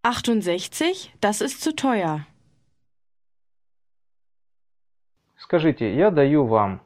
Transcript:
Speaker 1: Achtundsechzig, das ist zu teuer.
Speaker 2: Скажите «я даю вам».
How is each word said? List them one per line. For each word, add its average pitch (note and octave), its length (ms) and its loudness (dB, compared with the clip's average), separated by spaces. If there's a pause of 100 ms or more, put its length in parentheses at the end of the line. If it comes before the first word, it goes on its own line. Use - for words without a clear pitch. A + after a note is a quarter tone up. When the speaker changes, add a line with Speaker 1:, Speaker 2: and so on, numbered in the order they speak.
Speaker 1:
Achtundsechzig, A#3 1160 -2
das G#3 220 0
ist - 200 -6
zu D#4 120 -2
teuer. F3+ 520 -2 (3250)
Speaker 2:
Скажите C#3+ 560 0
«я F#3+ 160 4
даю C#3+ 340 4
вам». G#2 400 0